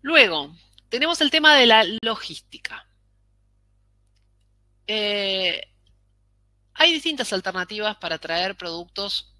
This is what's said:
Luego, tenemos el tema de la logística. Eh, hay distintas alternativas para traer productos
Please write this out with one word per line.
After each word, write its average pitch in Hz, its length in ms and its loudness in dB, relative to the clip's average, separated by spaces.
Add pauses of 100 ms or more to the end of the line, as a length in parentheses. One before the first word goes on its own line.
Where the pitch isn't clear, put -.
Luego, 180 540 2 (320)
tenemos 311 320 -2
el 294 120 2
tema 302 240 6
de 254 100 8
la 220 200 6 (160)
logística. - 840 -10 (2000)
Eh, 202 760 -2 (1120)
hay 339 200 4
distintas 285 400 -4
alternativas 190 640 -6
para 165 200 -8
traer 180 380 -4
productos 175 840 -10